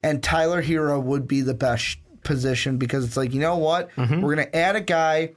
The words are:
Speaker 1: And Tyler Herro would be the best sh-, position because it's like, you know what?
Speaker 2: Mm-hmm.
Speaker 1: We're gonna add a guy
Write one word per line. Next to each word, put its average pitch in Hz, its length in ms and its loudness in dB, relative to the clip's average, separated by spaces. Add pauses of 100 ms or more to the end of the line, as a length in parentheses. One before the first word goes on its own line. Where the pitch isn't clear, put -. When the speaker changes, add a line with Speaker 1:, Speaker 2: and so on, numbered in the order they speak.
Speaker 1:
And 151 180 0
Tyler 165 400 2
Herro 147 400 0
would 131 260 -2
be 135 140 0
the 131 120 0
best 117 300 0
sh-, - 120 -4 (280)
position 131 540 0
because 131 280 -2
it's 117 120 -4
like, 131 160 -2
you 135 60 0
know 165 180 0
what? 165 380 0
Speaker 2:
Mm-hmm. 135 260 0
Speaker 1:
We're 143 140 0
gonna 151 180 -2
add 175 220 2
a 214 60 0
guy 160 560 0